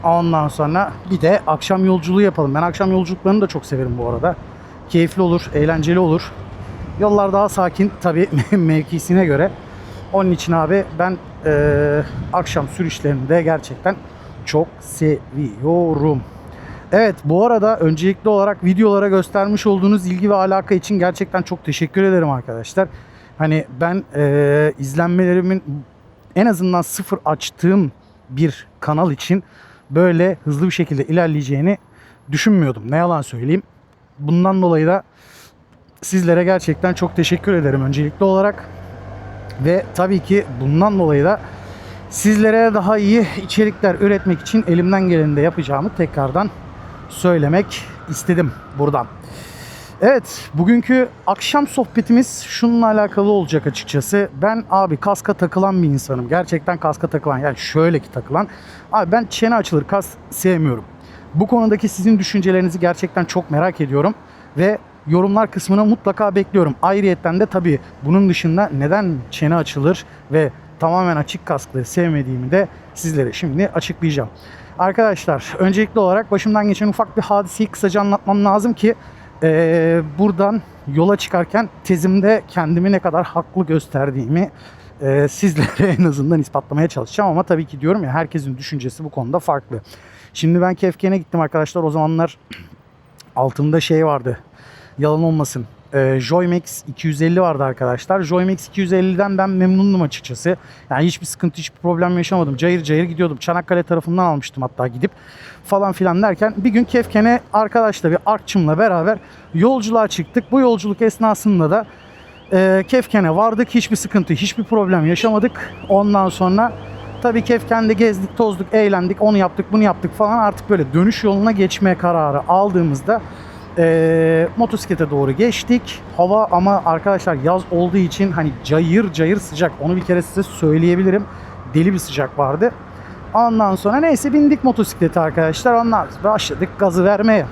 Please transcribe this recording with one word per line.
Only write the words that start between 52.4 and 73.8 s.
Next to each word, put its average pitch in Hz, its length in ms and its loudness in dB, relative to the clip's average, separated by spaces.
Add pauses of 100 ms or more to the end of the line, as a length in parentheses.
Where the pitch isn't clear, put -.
şununla 233 380 0
alakalı 208 440 2
olacak 160 380 0
açıkçası. 175 640 -2 (120)
Ben 220 300 0
abi 185 260 2
kaska 202 360 -2
takılan 185 500 0
bir 160 40 2
insanım. 131 420 -2
Gerçekten 165 480 -2
kaska 151 300 -4
takılan, 147 300 -2
yani 139 200 -4
şöyle 160 420 0
ki - 120 -16
takılan. 147 360 -4 (440)
Abi 190 200 0
ben 226 180 0
çene 226 260 0
açılır 165 280 0
kas 196 260 -4 (200)
sevmiyorum. 156 540 0 (500)
Bu 190 140 0
konudaki 220 400 2
sizin 202 320 2
düşüncelerinizi 185 600 0
gerçekten 175 460 -2
çok 175 260 -4
merak 160 300 0
ediyorum. 143 340 0 (420)
Ve 196 200 2 (300)
yorumlar 196 440 2
kısmına 196 340 2
mutlaka 208 500 0
bekliyorum. 190 460 2
Ayrıyetten 185 580 0
de 220 60 4
tabii 170 340 0 (260)
bunun 190 240 4
dışında 175 480 0
neden 170 380 0 (160)
çene 156 240 0
açılır 156 500 0 (260)
ve 147 200 2 (280)
tamamen 170 380 2
açık 147 280 -6
kaskları 131 400 -6
sevmediğimi 135 640 -2
de 185 160 2 (260)
sizlere 147 400 -2
şimdi 170 420 -2
açıklayacağım. 151 540 -2 (500)